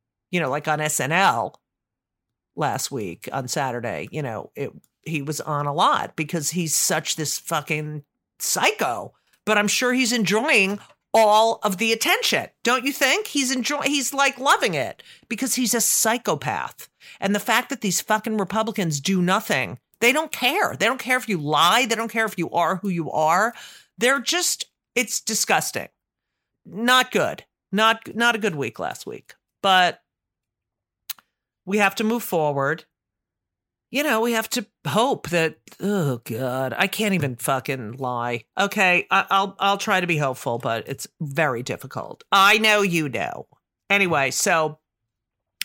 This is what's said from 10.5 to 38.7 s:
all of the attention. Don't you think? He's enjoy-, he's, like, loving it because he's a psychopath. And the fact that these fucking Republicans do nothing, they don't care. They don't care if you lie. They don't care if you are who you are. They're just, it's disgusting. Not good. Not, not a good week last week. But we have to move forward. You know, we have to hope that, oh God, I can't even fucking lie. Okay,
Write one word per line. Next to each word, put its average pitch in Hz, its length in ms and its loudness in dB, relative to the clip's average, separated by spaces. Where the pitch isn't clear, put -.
all 220 500 6
of 196 160 0
the 226 140 2
attention. 226 540 0
Don't 240 200 2
you 277 80 -2
think? 302 340 2
He's 269 240 0
enjoy-, 269 320 -2
he's, 277 320 0
like, 269 240 2
loving 269 360 2
it 127 280 -4
because 226 280 -2
he's 240 180 2
a 233 60 2
psychopath. 147 1080 0
And 196 140 0
the 208 60 0
fact 233 300 2
that 269 100 -6
these 185 200 0
fucking 220 360 -2
Republicans 196 640 -2
do 185 200 2
nothing, 175 580 0
they 240 120 6
don't 311 200 -2
care. 285 460 0
They 185 80 2
don't 254 140 0
care 254 160 0
if 247 120 -6
you 196 100 0
lie. 160 480 4
They 220 100 -2
don't 226 140 -6
care 226 160 0
if 214 120 -6
you 170 120 -4
are 170 260 0
who 202 120 -6
you 170 220 -2
are. 175 440 2
They're 254 240 2
just, - 460 -2
it's - 260 -2
disgusting. - 680 -2
Not 247 440 2
good. 127 340 -2
Not, 220 420 2
not 233 200 2
a 220 60 -4
good 196 140 -2
week 131 240 -6
last - 280 -6
week. - 280 -14
But 185 400 4
we 196 120 0
have 196 180 4
to 226 80 0
move 220 180 0
forward. 147 600 0
You 285 120 0
know, 240 160 2
we 233 120 2
have 220 180 -2
to 240 160 -4
hope 214 440 0
that, 160 280 0
oh 160 440 0
God, 131 540 -4
I 196 80 2
can't 202 280 0
even 147 200 0
fucking 127 600 -4
lie. 123 500 -4
Okay, 190 520 2